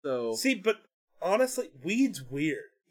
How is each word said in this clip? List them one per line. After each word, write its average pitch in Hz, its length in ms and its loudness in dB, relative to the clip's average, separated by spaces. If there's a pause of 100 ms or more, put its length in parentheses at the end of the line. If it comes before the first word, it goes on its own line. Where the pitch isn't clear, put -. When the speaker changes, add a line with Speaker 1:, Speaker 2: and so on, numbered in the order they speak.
Speaker 1:
so 120 280 -2
Speaker 2:
See, 262 220 0
but 208 220 0 (440)
honestly, 240 480 0 (140)
weed's 214 400 2
weird, 135 480 -4 (200)